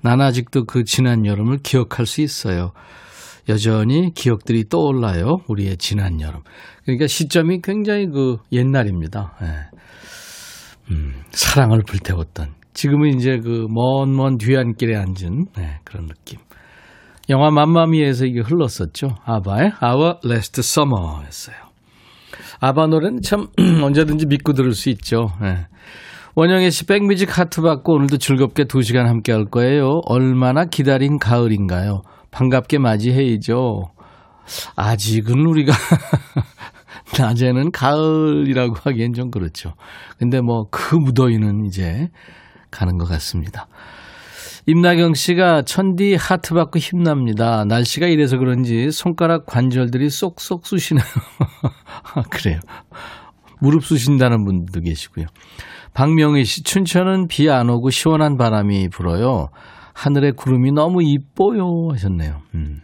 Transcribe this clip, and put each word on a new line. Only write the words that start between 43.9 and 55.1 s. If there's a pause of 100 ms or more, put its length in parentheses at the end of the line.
임나경
씨가
"천디
하트
받고
힘납니다.
날씨가
이래서
그런지
손가락
관절들이
쏙쏙
쑤시네요."
<laughs>
아,
그래요. (1000)
무릎
쑤신다는
분도
계시고요. (680)